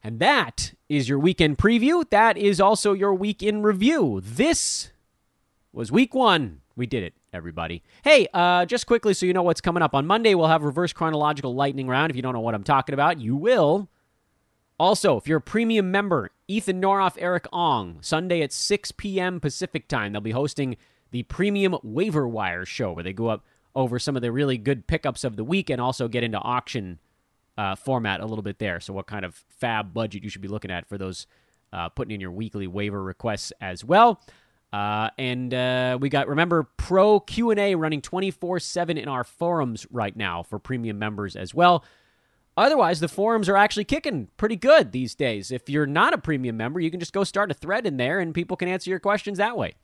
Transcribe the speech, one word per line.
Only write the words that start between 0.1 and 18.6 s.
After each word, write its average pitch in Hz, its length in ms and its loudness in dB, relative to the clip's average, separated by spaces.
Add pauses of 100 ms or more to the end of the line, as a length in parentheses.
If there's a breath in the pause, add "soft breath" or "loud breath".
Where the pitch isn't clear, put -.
that 202 540 2 (140)
is 139 200 0
your 139 100 2
weekend 156 400 4
preview. 240 520 4
That 208 280 6
is 202 220 4
also 208 320 4
your 196 220 2
week 202 280 -2
in 208 200 0
review. 202 600 2
This 160 680 0 (800)
was 113 180 -6
week 226 240 4
one. 165 460 2 (160)
We 117 100 -4
did 110 160 -4
it, 82 120 -10 (180)
everybody. 85 500 -8 (220 soft breath)
Hey, 269 280 6
uh, 180 340 4
just 233 200 -4
quickly 220 280 2
so 180 120 -2
you 180 60 2
know 185 100 2
what's 175 180 2
coming 175 220 0
up. 151 120 0
On 139 120 2
Monday, 214 280 4
we'll 165 120 4
have 160 160 4
Reverse 151 300 -2
Chronological 147 640 -2
Lightning 135 340 -2
Round. 139 220 2
If 131 60 -4
you 127 60 -6
don't 127 120 -4
know 117 60 -4
what 113 140 -2
I'm 101 100 -6
talking 139 280 2
about, 147 260 2
you 117 160 -2
will. 185 540 2 (920)
Also, 180 380 4
if 101 100 -6
you're 156 120 2
a - 20 0
premium 220 500 0
member, 185 400 0 (180)
Ethan 190 340 -2
Noroff, 190 340 2
Eric 175 360 -2
Ong, 117 500 -2
Sunday 170 400 0
at 139 100 -4
six - 400 -4